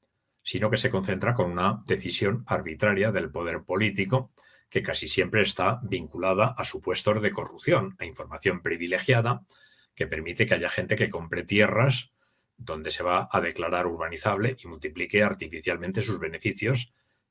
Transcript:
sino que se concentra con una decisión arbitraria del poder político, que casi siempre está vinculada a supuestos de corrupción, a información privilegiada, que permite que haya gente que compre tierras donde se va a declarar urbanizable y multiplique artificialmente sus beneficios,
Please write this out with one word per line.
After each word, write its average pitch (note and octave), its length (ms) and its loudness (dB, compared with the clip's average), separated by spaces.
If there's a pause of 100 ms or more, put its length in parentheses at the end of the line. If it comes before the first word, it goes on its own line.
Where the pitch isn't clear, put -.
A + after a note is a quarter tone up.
(420)
sino G#2+ 280 -2
que A2+ 60 4
se - 140 0
concentra G2 440 0
con F2+ 160 0
una F#2 360 0
decisión - 600 0
arbitraria G2 640 2
del E2 200 -2
poder E2 320 -4
político, G2+ 680 0 (380)
que - 140 0
casi F2+ 260 -2
siempre G#2 340 2
está G2 400 0
vinculada F#2+ 640 0 (100)
a - 80 -4
supuestos G#2 580 0
de G2+ 100 2
corrupción, F#2+ 680 0
a F2+ 60 -8
información E2+ 580 -4
privilegiada, F2+ 840 2 (500)
que E2 120 -2
permite D#2+ 400 -2
que F#2+ 80 4
haya E2+ 140 2
gente G2 280 -2
que G#2 140 2
compre E2+ 340 -4
tierras G#2 640 4 (480)
donde D#2 320 -8
se F2 120 -4
va F2+ 280 2
a G2 100 2
declarar F2 460 -2
urbanizable F2 760 -2
y - 40 -16
multiplique F2 560 -2
artificialmente F2+ 800 -2
sus G2+ 160 -2
beneficios, G#2 720 -2 (380)